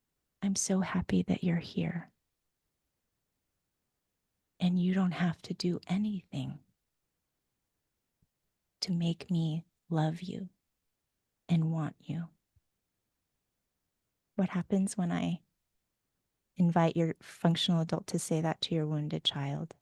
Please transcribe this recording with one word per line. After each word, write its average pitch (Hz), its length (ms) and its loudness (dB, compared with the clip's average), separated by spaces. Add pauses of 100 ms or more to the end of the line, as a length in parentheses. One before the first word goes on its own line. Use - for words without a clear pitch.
(420)
I'm 196 140 2
so 190 240 2
happy 180 420 2
that 185 200 0
you're 170 140 2
here. 170 540 -4 (2500)
And 180 180 2
you 180 140 2
don't 185 200 2
have 170 300 0
to - 120 -6
do 175 340 -2
anything 180 680 -4 (2250)
to - 100 -4
make 170 380 -2
me 165 340 0 (240)
love 160 320 -2
you 185 300 -10 (960)
and 160 240 2
want 160 260 -4
you. 165 300 -8 (2000)
What 185 140 2
happens 190 460 0
when 175 160 0
I 175 280 -2 (1160)
invite 170 400 4
your 165 240 0
functional 170 640 2
adult 165 240 -2
to - 120 -4
say 165 220 0
that 160 220 -2
to - 120 -4
your 156 120 2
wounded 151 380 -2
child? 147 580 -4